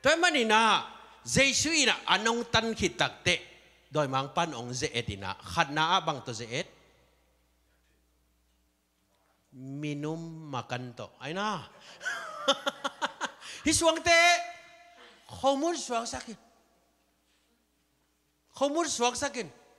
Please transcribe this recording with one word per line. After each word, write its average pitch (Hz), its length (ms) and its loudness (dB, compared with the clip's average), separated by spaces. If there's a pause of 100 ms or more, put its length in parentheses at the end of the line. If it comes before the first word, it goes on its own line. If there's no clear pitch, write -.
Toy 311 160 6
man 339 180 4
ina 220 460 4 (400)
Jesu 262 480 2
ina 277 240 4 (160)
anong 226 400 2
tan 226 240 2
khit 208 240 -2
tak 139 240 -2
te. 180 140 2 (560)
Doi 147 160 2
mang 135 260 -2
pan 170 220 -2
ong 123 180 -8
ze 127 160 -4
et 117 200 -2
ina. 98 260 -6
Khat 170 340 0
na 160 300 2
abang 156 260 -4
to 123 80 -8
ze 113 160 -10
et. 139 180 -6 (2750)
Minum 151 960 -8
makan 123 460 -8
to. 110 240 -14
Ai 143 160 -10
na. 202 240 -4 (1040)
<laughs> - 1000 -8
Hi 311 80 2
suang 330 260 4
te. 339 180 6 (1080)
Khomur 277 480 0
suang 233 320 -6
sakin. 190 320 -12 (2250)
Khomur 294 320 0
suang 240 280 0
sakin. 247 360 -6 (280)